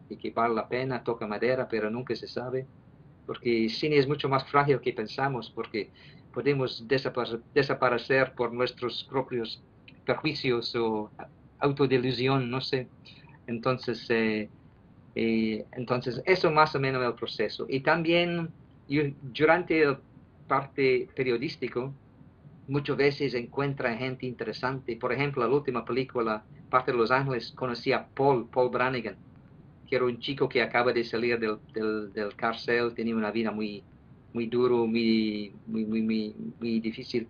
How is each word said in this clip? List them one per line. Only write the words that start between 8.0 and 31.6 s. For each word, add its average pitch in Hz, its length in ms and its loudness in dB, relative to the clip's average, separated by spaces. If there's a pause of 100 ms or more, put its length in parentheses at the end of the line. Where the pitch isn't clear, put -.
por 117 160 -2
nuestros 120 520 -4
propios 127 580 -4 (420)
perjuicios 127 720 -2
o 110 340 0 (500)
autodelusión, 131 880 2
no 127 100 -2
sé. 131 280 -2 (600)
Entonces, 120 640 -2
eh, 110 400 2 (680)
eh, 113 560 0
entonces, 127 540 -4
eso 185 260 4
más 151 240 4
o 143 40 0
menos 135 260 0
el 117 80 0
proceso. - 540 -4
Y 135 120 -2
también, 170 680 2 (380)
yo, 147 160 2 (180)
durante 160 640 4
el 143 140 4 (500)
parte 135 640 2
periodístico, 127 800 -2 (720)
muchas 143 280 -2
veces 139 380 2
encuentra 127 640 -2
gente 131 280 -6
interesante. 127 720 -6
Por 120 160 -4
ejemplo, 139 340 0
la 117 80 2
última 135 300 0
película, 117 600 -2 (260)
Parte 131 240 2
de 120 40 2
Los 113 140 4
Ángeles, 131 400 0
conocí 123 400 -4
a 113 160 0
Paul, 135 420 2
Paul 127 200 2
Brannigan, 120 480 -2 (720)
que 127 100 0
era 123 80 4
un 120 140 -2
chico 139 280 -2
que 127 140 2
acaba 120 320 2
de 117 100 2
salir 117 340 0
del, 107 200 -2 (160)